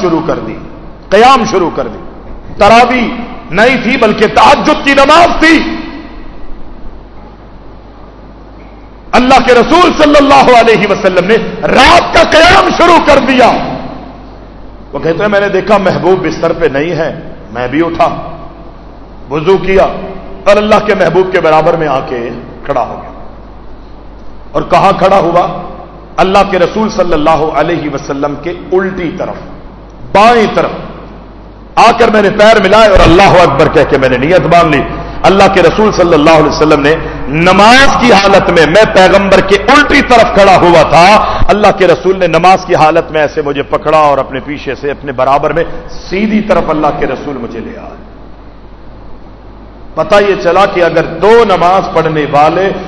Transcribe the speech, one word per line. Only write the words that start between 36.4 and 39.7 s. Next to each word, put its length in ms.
وسلم 300
نے 140
نماز 600
کی 120
حالت 380
میں، 160
میں 280
پیغمبر 460
کے 160
الٹی 460